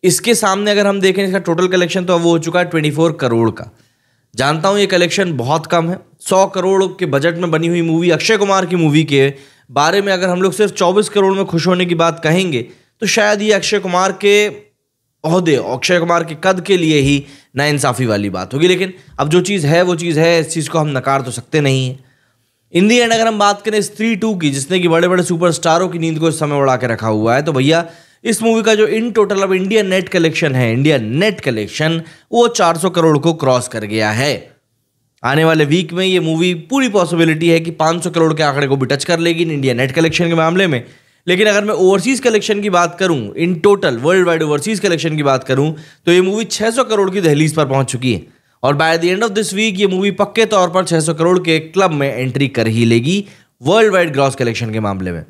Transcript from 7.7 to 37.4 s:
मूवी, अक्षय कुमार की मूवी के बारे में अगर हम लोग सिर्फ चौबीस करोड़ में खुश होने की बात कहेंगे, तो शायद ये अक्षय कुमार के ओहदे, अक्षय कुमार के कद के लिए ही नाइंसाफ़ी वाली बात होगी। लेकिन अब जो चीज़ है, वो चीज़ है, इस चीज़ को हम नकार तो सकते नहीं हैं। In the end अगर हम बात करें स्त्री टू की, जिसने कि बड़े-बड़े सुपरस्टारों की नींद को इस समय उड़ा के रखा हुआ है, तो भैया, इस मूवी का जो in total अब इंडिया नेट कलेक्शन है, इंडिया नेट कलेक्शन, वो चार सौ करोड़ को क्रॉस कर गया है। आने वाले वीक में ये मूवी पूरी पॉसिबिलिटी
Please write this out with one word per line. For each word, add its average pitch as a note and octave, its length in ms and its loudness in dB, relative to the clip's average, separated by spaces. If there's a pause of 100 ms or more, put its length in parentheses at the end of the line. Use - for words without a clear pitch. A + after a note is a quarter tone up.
मूवी, E3 280 0
अक्षय E3+ 280 2
कुमार F#3+ 280 0
की F3 100 -4
मूवी D#3 280 2
के C#3 300 2 (380)
बारे D#3+ 300 2
में G3 120 0
अगर F3+ 160 -2
हम F3+ 120 0
लोग F#3 120 0
सिर्फ G3+ 180 0
चौबीस F#3+ 380 0
करोड़ F#3+ 240 2
में F#3+ 120 0
खुश E3 220 -2
होने F3+ 180 2
की F3 100 0
बात E3 280 0
कहेंगे, D#3+ 380 0 (380)
तो A3 80 -4
शायद G#3 340 2
ये G#3+ 120 2
अक्षय G3 260 0
कुमार F#3 320 0
के G3+ 380 2 (760)
ओहदे, E3 300 2
अक्षय B2+ 440 -2
कुमार E3+ 240 0
के D#3+ 200 -10
कद F#3 180 0
के F#3 160 0
लिए D#3 220 2
ही C#3 260 2 (300)
नाइंसाफ़ी C3+ 500 0
वाली G2+ 240 -2
बात F#2 240 -8
होगी। D#3 140 2
लेकिन F#3 260 0 (260)
अब C#3+ 100 -2
जो F3 120 4
चीज़ F3+ 260 -2
है, E3+ 140 4
वो F3+ 140 0
चीज़ E3 240 -2
है, E3 220 4
इस D#3 80 -6
चीज़ D#3+ 200 -6
को E3 100 -2
हम D3 180 -2
नकार C3+ 240 0
तो B2 100 -8
सकते D3+ 300 -4
नहीं C3+ 260 0
हैं। B2+ 160 -10 (720)
In E3+ 60 4
the A#3 200 4
end A#3 120 2
अगर A3+ 140 2
हम A3 120 -2
बात G3+ 220 2
करें G#3+ 200 -2
स्त्री A3 340 -2
टू G#3+ 200 -2
की, D#3+ 140 -2
जिसने C#3 300 -2
कि F3 80 0
बड़े-बड़े F3+ 360 2
सुपरस्टारों E3+ 680 0
की E3+ 100 -8
नींद D#3+ 200 -2
को E3 100 0
इस D#3 100 -6
समय D3 160 -2
उड़ा C3+ 200 2
के A#2+ 120 -4
रखा A2+ 200 -4
हुआ A2 280 0
है, C#3 60 2
तो D#3 120 -4
भैया, D#3 360 0 (340)
इस A3 180 -2
मूवी A3+ 200 2
का A3 140 2
जो G#3+ 120 2
in A3 260 -2
total G3 300 0
अब F#3+ 100 0
इंडिया G3 300 0
नेट F#3 260 -2
कलेक्शन E3 460 0
है, C#3 180 2
इंडिया C#3+ 240 2
नेट D3 440 -2
कलेक्शन, C#3+ 600 -4 (300)
वो A#3+ 160 4
चार F3 300 0
सौ F3 120 -2
करोड़ D#3+ 280 2
को D#3+ 160 0
क्रॉस B2+ 340 0
कर G#2+ 180 -10
गया G#2+ 260 -2
है। A#2+ 440 -4 (680)
आने C#3+ 220 2
वाले D#3+ 200 4
वीक D#3+ 280 -2
में F#3 120 -2
ये F#3 140 2
मूवी E3 340 0
पूरी B3 360 -2
पॉसिबिलिटी E3 600 2